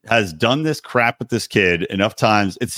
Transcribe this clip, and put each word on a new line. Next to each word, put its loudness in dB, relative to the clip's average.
has 0
done 0
this -2
crap 0
with -10
this -2
kid 2
enough -2
times. 2
It's, -6